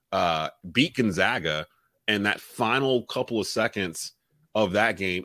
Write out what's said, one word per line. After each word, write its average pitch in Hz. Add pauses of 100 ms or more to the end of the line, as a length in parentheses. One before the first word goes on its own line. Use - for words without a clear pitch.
(120)
uh, 85 (240)
beat 143
Gonzaga. 92 (420)
And 104
that -
final 123
couple 120
of 98
seconds 101 (420)
of 104
that 107
game, 92